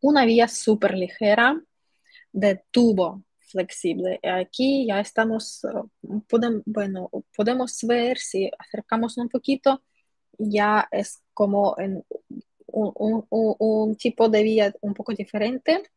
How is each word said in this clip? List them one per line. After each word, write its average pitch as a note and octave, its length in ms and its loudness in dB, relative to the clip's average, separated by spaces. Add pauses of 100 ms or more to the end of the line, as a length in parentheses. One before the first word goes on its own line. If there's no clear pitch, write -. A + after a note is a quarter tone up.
Una C#4 240 6
vía A3+ 240 6
súper G#3+ 460 0
ligera G#3+ 640 2 (720)
de G3 380 0
tubo G3 520 4 (180)
flexible. F#3 840 -4
Aquí B3+ 640 0
ya G3+ 140 0
estamos, A3 640 -4
eh, - 40 -6 (600)
podem-, A3+ 380 0
bueno, G3 440 -6 (260)
podemos A#3+ 460 -2
ver A#3+ 360 0
si F#3+ 400 -4
acercamos A3+ 600 -6
un A#3+ 100 -4
poquito, C4+ 540 0 (560)
ya G#3 520 2
es - 320 -6 (120)
como G3+ 440 2
en G3 260 -6 (600)
un, G#3+ 300 -2
un, G#3+ 340 -2
un, G#3+ 280 0
un A3 380 0
tipo A3+ 320 2
de G#3+ 140 4
vía G#3+ 380 2
un G3+ 140 -6
poco A3 180 -8
diferente A#3+ 680 -2 (140)